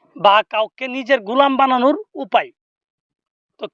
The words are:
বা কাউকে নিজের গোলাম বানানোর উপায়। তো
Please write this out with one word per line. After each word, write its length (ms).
বা 320
কাউকে 380
নিজের 320
গোলাম 380
বানানোর 460
উপায়। 380
তো 160